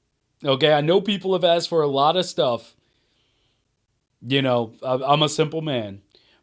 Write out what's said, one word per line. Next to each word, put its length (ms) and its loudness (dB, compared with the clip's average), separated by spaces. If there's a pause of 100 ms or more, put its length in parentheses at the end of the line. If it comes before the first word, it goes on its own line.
(440)
okay, 280 2
I 80 4
know 200 2
people 320 -4
have 120 -2
asked 240 2
for 140 0
a 40 2
lot 300 2
of 100 -2
stuff. 480 -2 (1500)
You 160 0
know, 300 0 (100)
I, 120 -2 (120)
I'm 160 4
a 60 0
simple 340 -2
man. 400 -8 (400)